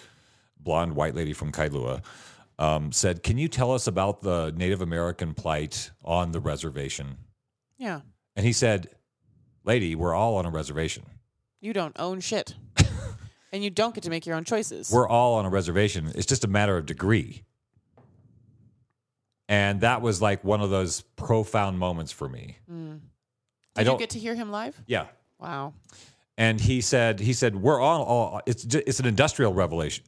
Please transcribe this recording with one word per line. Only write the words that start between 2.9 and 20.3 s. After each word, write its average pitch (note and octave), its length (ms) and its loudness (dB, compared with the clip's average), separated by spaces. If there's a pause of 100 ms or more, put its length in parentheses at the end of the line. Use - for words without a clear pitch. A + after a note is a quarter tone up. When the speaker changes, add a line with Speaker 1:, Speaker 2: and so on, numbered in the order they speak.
Speaker 1:
said, F2+ 300 0
"Can A2+ 160 0
you D#3+ 100 0
tell B2+ 240 0
us B2+ 140 -2
about G2 360 0
the E2+ 340 0
Native F#2 260 0
American E2+ 520 -4
plight D2+ 560 -4 (140)
on E2+ 280 0
the E2 80 -4
reservation?" C#2 760 -6 (600)
Speaker 2:
Yeah. G3 220 -8 (360)
Speaker 1:
And G2+ 80 2
he A#2+ 80 6
said, G#2+ 360 2 (760)
"Lady, G2 300 2
we're E2 200 0
all G#2+ 220 2
on F#2 100 0
a E2+ 40 -4
reservation." D#2 540 -4 (560)
Speaker 2:
You G#3 120 -8
don't F3 260 -4
own F#3 220 -6
shit. - 340 -6 (220)
Speaker 1:
<laughs> - 80 8 (680)
Speaker 2:
And G3+ 120 -4
you G3+ 60 -2
don't G#3+ 220 0
get A3 120 -10
to E3+ 60 -6
make E3 160 -4
your E3 100 -2
own E3 80 -4
choices. C#3 480 -4
Speaker 1:
We're A#2+ 160 8
all A#2+ 260 4
on G#2+ 100 2
a F#2+ 60 0
reservation. F#2 640 2
It's F#2+ 120 -2
just C3+ 180 0
a A2 40 2
matter G2+ 280 2
of D#2+ 100 -2
degree. F2 560 0 (2000)
And G2+ 320 4
that A#2 220 4
was, G#2+ 200 0
like, G2+ 220 2